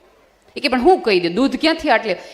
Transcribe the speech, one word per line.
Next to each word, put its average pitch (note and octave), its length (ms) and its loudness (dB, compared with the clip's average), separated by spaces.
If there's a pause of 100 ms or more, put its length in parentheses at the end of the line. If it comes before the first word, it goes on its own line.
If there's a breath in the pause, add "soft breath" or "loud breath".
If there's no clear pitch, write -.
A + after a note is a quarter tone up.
(580)
ઈ - 20 -8
કે - 80 -4
"પણ B3 140 -2
હું C4+ 200 4
કહી G3 180 2
દઉં? E3+ 140 -2
દૂધ A#3+ 220 0
ક્યાંથી D#4+ 340 -2
આટલે?" A3 260 0 (180 loud breath)